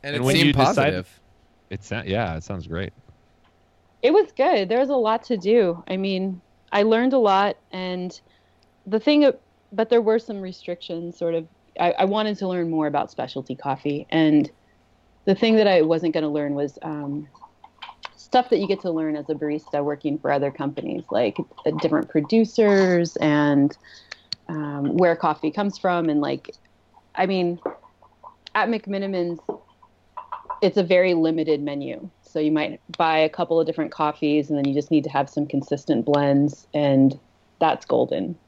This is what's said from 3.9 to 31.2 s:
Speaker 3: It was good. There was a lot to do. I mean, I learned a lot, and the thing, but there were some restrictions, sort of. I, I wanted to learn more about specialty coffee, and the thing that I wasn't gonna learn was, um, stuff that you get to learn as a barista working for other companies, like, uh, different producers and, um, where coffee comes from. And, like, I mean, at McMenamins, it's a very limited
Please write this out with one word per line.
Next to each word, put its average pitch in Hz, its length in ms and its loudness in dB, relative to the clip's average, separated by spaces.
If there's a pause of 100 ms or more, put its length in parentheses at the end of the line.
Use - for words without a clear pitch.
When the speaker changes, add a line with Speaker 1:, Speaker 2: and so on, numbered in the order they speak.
Speaker 3:
It 262 100 4
was 381 200 4
good. 254 360 0
There 226 120 0
was 262 100 0
a 285 60 0
lot 226 300 0
to 240 120 -2
do. 185 500 2
I 185 100 -4
mean, 190 440 -4 (300)
I 208 120 2
learned 233 300 2
a 269 60 2
lot, 202 380 2 (140)
and 180 480 -8 (680)
the 208 120 -2
thing, 294 320 4 (400)
but 220 180 -2
there 240 120 4
were 220 180 2
some 220 220 -8
restrictions, 175 760 -10
sort 170 180 -2
of. 165 120 -4 (320)
I, 175 120 2
I - 140 0
wanted 208 340 -2
to 196 80 -4
learn 180 220 -2
more 156 180 -2
about 143 240 -4
specialty 127 440 -8
coffee, 143 540 -6
and 151 400 4 (760)
the 196 100 2
thing 226 220 2
that 208 100 4
I 180 160 6
wasn't 160 300 0
gonna 156 180 -2
learn 147 240 -2
was, 143 260 -4
um, 147 460 -8 (920)
stuff - 320 0
that 208 100 2
you 196 80 -2
get 196 140 -2
to 185 80 -6
learn 160 260 -2
as 147 140 -10
a 156 60 -2
barista 147 480 -4
working 147 340 -4
for 143 140 -2
other 139 180 0
companies, 143 640 -6
like, 110 260 0 (280)
uh, 151 60 2 (100)
different 156 280 -2
producers 196 1080 2
and, 147 600 2 (680)
um, 147 500 -4
where 170 180 4
coffee 156 360 -2
comes 202 260 -4
from. 175 320 0
And, 147 120 0
like, 139 340 -6 (600)
I 185 100 2
mean, 180 340 -2 (960)
at 214 140 2
McMenamins, 196 680 -4 (1200)
it's 196 160 2
a 196 60 2
very 180 300 4
limited 160 480 0